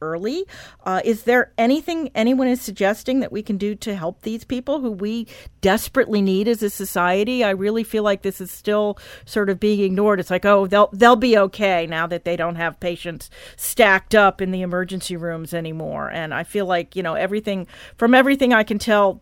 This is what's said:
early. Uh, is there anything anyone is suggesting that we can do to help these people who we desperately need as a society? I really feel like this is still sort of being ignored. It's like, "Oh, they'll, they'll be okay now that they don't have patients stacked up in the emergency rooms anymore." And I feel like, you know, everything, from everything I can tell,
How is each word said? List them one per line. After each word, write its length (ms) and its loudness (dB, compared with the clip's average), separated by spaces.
early. 460 -6
Uh, 200 -2
is 200 0
there 340 2
anything 560 0
anyone 340 2
is 140 -2
suggesting 580 -2
that 120 -6
we 100 -8
can 160 -4
do 160 -4
to 200 -8
help 280 -8
these 220 -8
people 360 -4
who 120 -4
we 340 -6
desperately 640 2
need 260 2
as 140 0
a 80 0
society? 760 0
I 60 2
really 340 -2
feel 180 -4
like 200 0
this 180 -6
is 100 -12
still 460 -2
sort 240 -2
of 100 -2
being 300 2
ignored. 300 2
It's 100 -6
like, 140 -2
"Oh, 240 4
they'll, 240 6
they'll 240 8
be 200 4
okay 480 2
now 220 -4
that 180 -6
they 120 -2
don't 180 -4
have 240 -4
patients 500 -8
stacked 580 2
up 260 4
in 120 -4
the 100 -4
emergency 540 -6
rooms 360 -8
anymore." 580 -8
And 220 -8
I 120 -6
feel 200 -4
like, 300 -2
you 80 -6
know, 120 -4
everything, 520 -4
from 180 4
everything 380 4
I 100 4
can 160 -2
tell, 440 2